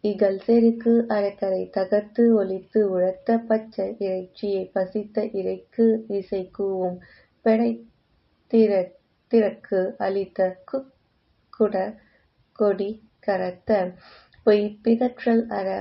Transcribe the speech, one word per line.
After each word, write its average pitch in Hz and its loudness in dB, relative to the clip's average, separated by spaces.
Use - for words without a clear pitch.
இகல் 196 0
செருக்கு 233 4
அறக்கரை 196 -2
தகர்த்து 208 2
ஒலித்து 190 0
உரத்த 185 0
பச்சை 220 -4
இறைச்சியை 190 -4
பசித்த 202 -4
இறைக்கு 190 -2
இசை 196 -6
கூவும் 185 -4
பெடை 233 2
திற-, 208 2
திறக்கு 196 0
அளித்த 196 -4
குக்குட - -8
கொடி 202 0
கரத்த 185 -4
பொய் 208 2
பிதற்றல் 233 0
அற 202 -6